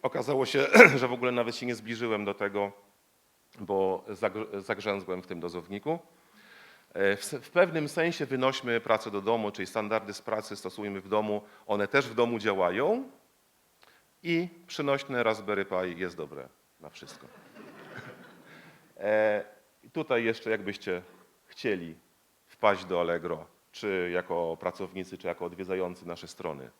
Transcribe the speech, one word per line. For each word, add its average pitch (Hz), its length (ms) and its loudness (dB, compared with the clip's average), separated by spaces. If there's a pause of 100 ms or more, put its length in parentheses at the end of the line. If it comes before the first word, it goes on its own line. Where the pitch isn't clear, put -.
okazało 135 440 0
się, 139 200 2 (140)
<clears throat> 139 200 12
że 127 80 2
w 120 40 -2
ogóle 123 200 -2
nawet 120 240 0
się 123 100 -6
nie 123 80 -2
zbliżyłem 110 500 -4
do 101 100 -2
tego, 101 380 -2 (880)
bo 95 480 0
zagr-, 104 520 -4
zagrzęzłem 95 640 -4
w - 40 -18
tym 87 140 -8
dozowniku. 92 580 -6 (960)
E, 98 220 2
w - 40 -12
s-, - 140 -8
w 127 160 -12
pewnym 165 380 4
sensie 165 380 0
wynośmy 127 540 0
pracę 110 300 2
do 101 120 -4
domu, 107 280 0
czyli 98 160 -8
standardy 104 480 -2
z - 80 -14
pracy 107 340 -4
stosujmy 101 440 -8
w 92 80 -18
domu, 104 340 2 (240)
one 101 220 0
też 139 200 4
w 113 60 -10
domu 120 240 2
działają 107 720 2 (1120)
i 170 260 0 (180)
przynośne 139 560 0
Raspberry 104 420 2
Pi 92 340 -2
jest 87 180 -4
dobre 71 320 -10 (320)
na 76 100 -16
wszystko. - 420 -20
<laughs> - 40 -20 (1600)
E, 107 440 2 (480)
tutaj 131 320 0
jeszcze 113 260 0
jakbyście 98 520 -4 (440)
chcieli 90 480 -4 (520)
wpaść 98 380 4
do 90 160 0
Allegro, 85 460 -2 (260)
czy 95 420 -2
jako 85 460 -2
pracownicy, 90 580 -8
czy - 80 -10
jako 87 180 -6
odwiedzający 90 600 -4
nasze 87 220 -10
strony 69 500 -10